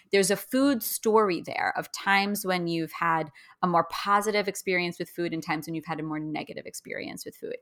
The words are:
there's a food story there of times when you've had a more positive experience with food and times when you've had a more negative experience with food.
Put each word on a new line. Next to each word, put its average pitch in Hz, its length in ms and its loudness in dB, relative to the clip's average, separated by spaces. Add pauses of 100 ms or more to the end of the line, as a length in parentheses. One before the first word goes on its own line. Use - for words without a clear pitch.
(100)
there's 196 200 6
a 196 60 2
food 262 460 2
story 214 600 2
there - 340 -2
of - 160 -6
times 196 540 0
when 180 200 0
you've 165 260 -2
had 165 380 0 (320)
a 185 40 4
more 170 240 4
positive 202 580 2
experience 180 500 -2
with 175 120 -8
food 170 240 -4
and 160 80 -4
times 156 240 -4
when 165 80 -6
you've 156 100 -6
had 160 160 -6
a - 20 -6
more 156 160 -4
negative 156 460 -8
experience - 640 -10
with - 100 -12
food. - 260 -10